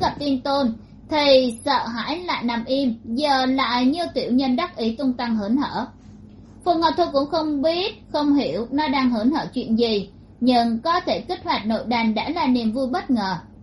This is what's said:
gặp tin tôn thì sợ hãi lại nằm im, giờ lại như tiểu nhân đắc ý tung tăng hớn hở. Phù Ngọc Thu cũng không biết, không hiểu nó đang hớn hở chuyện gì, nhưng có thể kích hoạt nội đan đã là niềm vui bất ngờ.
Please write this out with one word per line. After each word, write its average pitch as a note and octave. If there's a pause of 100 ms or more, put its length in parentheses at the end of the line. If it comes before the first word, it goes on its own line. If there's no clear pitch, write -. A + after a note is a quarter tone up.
gặp E4+
tin C#4
tôn C#4 (340)
thì C4+
sợ B3+
hãi A#3+
lại C#4+
nằm A#3
im, C4
giờ C4
lại B3+
như D#4 (120)
tiểu A3
nhân B3+
đắc A#3+
ý A3+
tung C4
tăng A#3
hớn G#3+
hở. A#3+ (800)
Phù F4
Ngọc E4
Thu F4+ (100)
cũng C#4+
không D#4
biết, F4
không D4
hiểu A3
nó D4+
đang C4
hớn A#3
hở D#4
chuyện A3+
gì, A3 (300)
nhưng A#3
có E4+
thể F4
kích -
hoạt B3
nội A3
đan A3+
đã G#3+
là D#4
niềm A#3+
vui C4
bất E4+
ngờ. G3 (280)